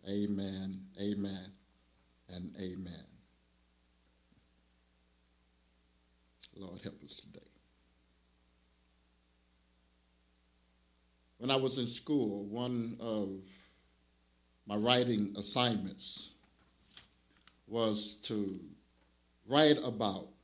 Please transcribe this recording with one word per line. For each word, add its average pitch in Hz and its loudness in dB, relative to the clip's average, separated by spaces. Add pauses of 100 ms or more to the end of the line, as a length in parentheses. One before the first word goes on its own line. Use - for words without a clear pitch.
Amen, 98 -2 (220)
amen, 98 -4 (760)
and 90 -10
amen. 90 -8 (3500)
Lord, 92 -14
help - -12
us - -12
today. - -20 (4000)
When 123 0
I 135 6
was 135 2
in 123 0
school, 110 0
one 117 -4
of 107 -2 (1400)
my 104 -4
writing 117 4
assignments 104 0 (1400)
was 110 0
to 98 -2 (880)
write 147 10
about 107 -2 (140)